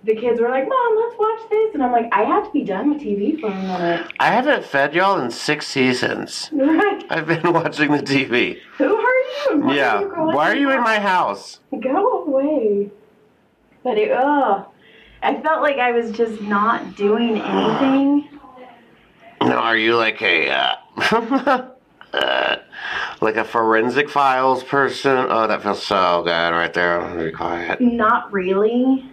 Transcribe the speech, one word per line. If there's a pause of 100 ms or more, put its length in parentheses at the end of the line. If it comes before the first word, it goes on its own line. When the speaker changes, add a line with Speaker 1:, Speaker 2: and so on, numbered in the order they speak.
Speaker 1:
the
kids
were
like,
"Mom,
let's
watch
this."
And
I'm
like,
"I
have
to
be
done
with
T
V
for
a
minute."
Speaker 2:
I
haven't
fed
y'all
in
six
seasons.
Speaker 1:
Right.
Speaker 2:
I've
been
<laughs>
watching
the
T
V. (200)
Speaker 1:
Who
are (140)
you?
And
why
Speaker 2:
Yeah.
Speaker 1:
are
you
calling
Speaker 2:
Why
are
Speaker 1:
me
Speaker 2:
you
in
Speaker 1:
out?
Speaker 2:
my
house? (200)
Speaker 1:
Go
away. (960)
But
it,
ugh. (580)
I
felt
like
I
was
just
not
doing
anything. (1120)
Speaker 2:
Now,
are
you
like
a,
uh, (200)
<laughs> (420)
uh, (640)
like
a
Forensic
Files
person?
Oh,
that
feels
so
good
right
there.
I'm
gonna
be
quiet.
Speaker 1:
Not
really.